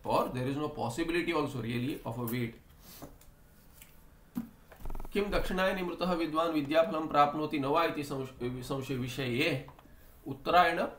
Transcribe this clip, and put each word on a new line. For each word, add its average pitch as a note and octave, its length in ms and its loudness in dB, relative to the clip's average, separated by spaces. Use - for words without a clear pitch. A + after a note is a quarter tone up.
or - 240 2
there B2+ 180 -4
is C#3 100 -2
no D3+ 120 -2
possibility E3 640 -2
also C3 300 -2
really B2 420 -2
of A#2 140 -6
a B2 60 -4
wait। A#2 300 -4
किम G3+ 180 0
दक्षिणायने F#3 520 0
मृतः F3 300 -2
विद्वान् E3 400 2
विद्याफलं D#3 560 2
प्राप्नोति D3+ 500 4
न C#3 60 0
वा D#3 200 4
इति D3+ 200 -2
संश-, B2+ 600 -6
संशय C3+ 300 -4
विषये C3 720 -2
उत्तरायण E3+ 540 4